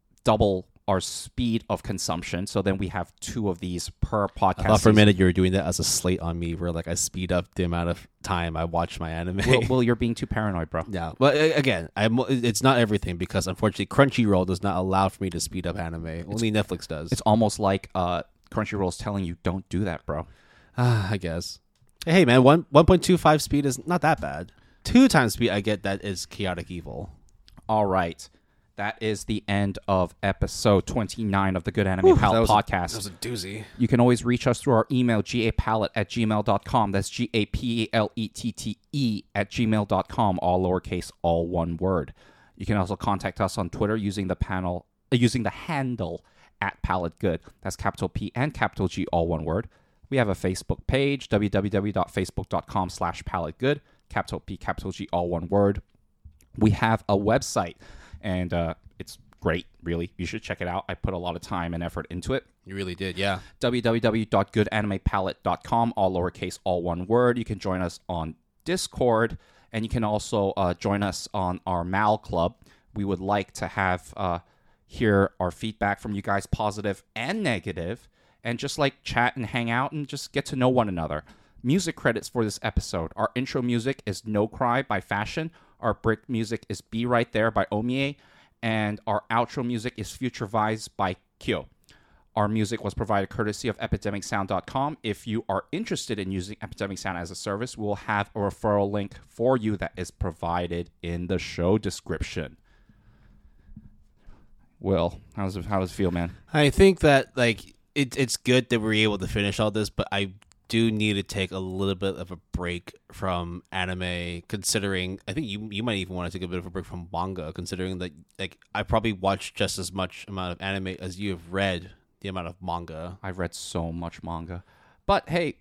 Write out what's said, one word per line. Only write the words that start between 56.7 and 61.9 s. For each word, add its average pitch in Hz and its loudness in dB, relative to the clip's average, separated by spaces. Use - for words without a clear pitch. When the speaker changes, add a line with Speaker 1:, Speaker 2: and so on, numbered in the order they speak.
Speaker 1:
a 101 4
website, 104 0
and, 90 -2
uh, 85 0
it's - -16
great, 87 0
really. 85 -4
You 90 -4
should 110 -8
check - -8
it 90 -4
out. 90 -4
I 92 -6
put 95 -4
a - -6
lot 87 -4
of 85 -8
time 85 -4
and 85 -4
effort 85 -6